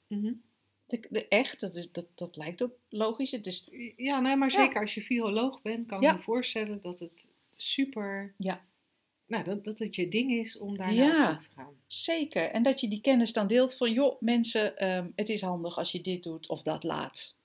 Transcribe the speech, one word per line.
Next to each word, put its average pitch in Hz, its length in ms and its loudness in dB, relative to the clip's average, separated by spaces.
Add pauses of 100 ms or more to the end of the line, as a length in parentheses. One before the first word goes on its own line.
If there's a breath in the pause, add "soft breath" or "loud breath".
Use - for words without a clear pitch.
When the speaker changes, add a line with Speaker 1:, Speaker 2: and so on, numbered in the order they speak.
Speaker 1:
Mhm. 208 260 -2 (540)
Speaker 2:
De, 233 140 -6 (100)
de, - 180 -4
echt, 226 320 2
dat 170 160 -6
is, 170 160 -10
dat, 175 220 -8
dat 170 220 -12
lijkt 160 260 -8
ook 247 100 -2 (160)
logisch. 226 420 -2
Het 220 160 -8
is - 220 -8 (280)
Speaker 1:
Ja, 269 240 -2
nee, 269 160 2
maar 269 160 4
Speaker 2:
Ja. 381 80 4
Speaker 1:
zeker 262 200 4
als 214 140 -4
je 214 80 -6
viroloog 233 600 0
bent, 226 240 -6
kan 196 140 -6
Speaker 2:
Ja. 277 100 6
Speaker 1:
ik 311 60 2
me - 60 -12
voorstellen 220 580 -4
dat 180 180 -10
het - 300 -16 (280)
super 202 840 -4
Speaker 2:
Ja. 185 260 -4 (600)
Speaker 1:
Nou, 202 180 -4
dat, 202 200 -4
dat 214 140 -8
het 214 160 -6
je 175 140 0
ding 247 220 2
is 226 280 -2
om 202 180 -8
daar 190 180 -2
Speaker 2:
Ja. 254 120 8
Speaker 1:
naar 294 280 6
op 156 60 -8
zoek - 100 -14
te - 100 -20
gaan. 143 140 -18 (120)
Speaker 2:
Zeker. 302 640 0
En 226 120 2
dat 269 180 4
je 233 80 -2
die 208 120 -4
kennis 240 320 4
dan 208 140 2
deelt 247 300 4
van, 233 160 2
"Joh, 262 280 2
mensen, 226 580 2
ehm, 185 360 0
het 208 140 -2
is 214 120 -2
handig 175 380 -4
als 175 140 -4
je 180 80 -6
dit 180 220 -4
doet 165 260 -10
of 160 140 -6
dat 156 220 -2
laat." 151 600 -4